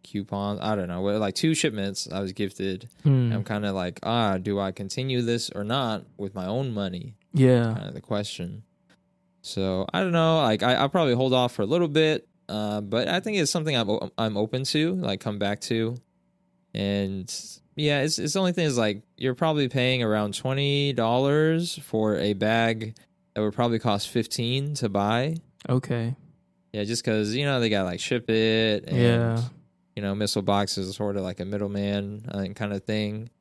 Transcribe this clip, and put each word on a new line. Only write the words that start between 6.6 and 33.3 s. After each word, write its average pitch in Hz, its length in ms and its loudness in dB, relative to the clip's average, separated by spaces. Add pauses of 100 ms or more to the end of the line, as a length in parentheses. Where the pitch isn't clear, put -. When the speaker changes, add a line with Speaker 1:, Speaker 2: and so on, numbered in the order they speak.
Speaker 1:
money?" 98 440 -6 (180)
Speaker 2:
Yeah. 123 400 6
Speaker 1:
Kinda 101 180 -8
the - 80 -10
question. 104 600 -6 (800)
So, 95 500 -2
I 180 100 0
don't 185 100 0
know. 160 260 4
Like, 113 240 2
I, 123 120 4
I'll 139 140 2
probably 147 260 2
hold 127 200 2
off 123 180 4
for 117 100 -2
a 98 40 2
little 165 220 2
bit, 156 400 2 (200)
uh, 104 320 -2
but 104 280 0
I - 120 0
think 208 180 -2
it's 151 120 2
something 156 260 -2
I'm 113 140 0
o-, - 280 -2
I'm 110 180 0
open 113 280 0
to, 160 320 0
like, 110 240 -2
come 104 180 -4
back 101 240 0
to. 113 340 0 (760)
And, 98 580 -2 (440)
yeah, 147 260 0
it's, 151 160 -2
it's 147 160 -4
the 190 40 0
only 180 140 2
thing 170 140 0
is, 135 120 0
like, 107 240 2 (140)
you're 127 180 0
probably 147 340 2
paying 127 340 2
around 107 320 2
twenty 139 580 0
dollars 143 920 2
for 110 320 2
a 101 180 0
bag 110 640 2 (380)
that 104 60 -2
would 104 140 0
probably 120 240 2
cost 104 300 0
fifteen 127 680 -2
to 123 160 -2
buy. 113 460 2 (320)
Speaker 2:
Okay. 120 480 0 (580)
Speaker 1:
Yeah, 104 100 0
just 113 200 -4
'cause, 107 300 0
you 139 120 -2
know, 135 140 0
they 113 100 2
gotta, 101 180 2
like, 90 120 -6
ship - 280 -2
it 110 600 2
and, 131 100 0
Speaker 2:
Yeah. 117 440 4 (540)
Speaker 1:
you 104 60 -6
know, 98 120 -2
Missile 104 280 0
Box 101 340 0
is 95 180 -6
sorta 101 280 -4
like 92 180 -6
a 90 60 -4
middleman, 101 840 -4
uh, 98 160 -4 (100)
kinda 101 240 -6
thing. 107 520 -4 (100)